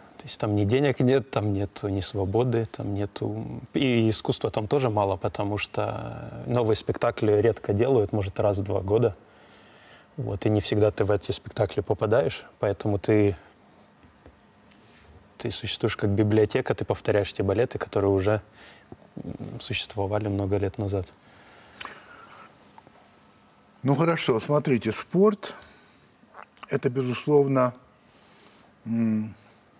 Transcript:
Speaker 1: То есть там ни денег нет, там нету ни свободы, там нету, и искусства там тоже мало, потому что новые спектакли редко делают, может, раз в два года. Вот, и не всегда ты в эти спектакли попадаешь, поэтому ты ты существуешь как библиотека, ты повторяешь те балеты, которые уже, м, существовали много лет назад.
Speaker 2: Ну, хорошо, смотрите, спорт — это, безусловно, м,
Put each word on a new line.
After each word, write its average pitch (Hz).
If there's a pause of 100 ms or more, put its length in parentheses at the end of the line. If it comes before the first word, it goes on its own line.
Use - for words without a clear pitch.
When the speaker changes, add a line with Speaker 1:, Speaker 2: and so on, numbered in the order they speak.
(180)
Speaker 1:
То -
есть -
там 107
ни 104
денег 131
нет, 131
там 104
нету 101
ни 98
свободы, 110
там 107
нету, 104 (120)
и 120
искусства -
там 110
тоже 135
мало, 101
потому 101
что 117
новые 120
спектакли -
редко 104
делают, 113
может, 98
раз 104
в 98
два 98
года. 107 (1000)
Вот, 110
и -
не 107
всегда 104
ты 101
в 98
эти 101
спектакли -
попадаешь, 113 (140)
поэтому 104
ты 104 (2000)
ты 117
существуешь -
как 107
библиотека, 107
ты -
повторяешь 101
те 107
балеты, 98
которые 101
уже, 101 (720)
м, -
существовали 104
много 101
лет 98
назад. 98 (2750)
Speaker 2:
Ну, 135
хорошо, 160
смотрите, 131
спорт — - (1160)
это, 139
безусловно, 131 (1120)
м, 110 (460)